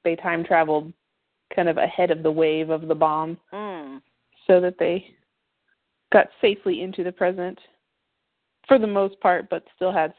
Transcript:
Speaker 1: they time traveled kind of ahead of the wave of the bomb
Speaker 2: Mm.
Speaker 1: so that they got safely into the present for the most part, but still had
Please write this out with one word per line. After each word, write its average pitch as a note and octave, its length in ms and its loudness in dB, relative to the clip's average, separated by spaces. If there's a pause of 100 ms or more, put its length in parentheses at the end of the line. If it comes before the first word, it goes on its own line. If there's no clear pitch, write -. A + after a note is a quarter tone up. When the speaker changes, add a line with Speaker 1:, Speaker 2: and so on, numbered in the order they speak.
Speaker 1:
they E3+ 120 0
time E3+ 280 -4
traveled D#3+ 480 0 (640)
kind F3 140 0
of D#3+ 80 -2
ahead F3 340 0
of D#3+ 120 -2
the D#3 80 2
wave D#3+ 380 0
of D#3+ 180 -4
the D#3+ 80 -2
bomb D#3 420 -2 (160)
Speaker 2:
Mm. E3 480 -14 (460)
Speaker 1:
so F#3 140 6
that F3+ 180 -2
they F3 260 -2 (1040)
got G3+ 160 6 (140)
safely G3+ 400 0
into F#3 220 -8
the F3+ 80 -4
present F3+ 460 -4 (1080)
for C4+ 120 6
the A3 80 0
most G3 340 -2
part, F3+ 280 2
but E3+ 140 -6 (120)
still F#3 160 -2
had D#3+ 280 -2